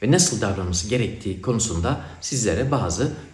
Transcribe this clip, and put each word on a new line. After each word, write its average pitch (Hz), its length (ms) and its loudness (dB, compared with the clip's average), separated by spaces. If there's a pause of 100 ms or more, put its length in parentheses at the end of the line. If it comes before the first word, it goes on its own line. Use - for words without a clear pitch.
ve 117 80 4
nasıl 165 300 4
davranması 95 480 -2
gerektiği 101 540 -2
konusunda 110 580 0 (200)
sizlere 113 500 0
bazı 113 420 0 (220)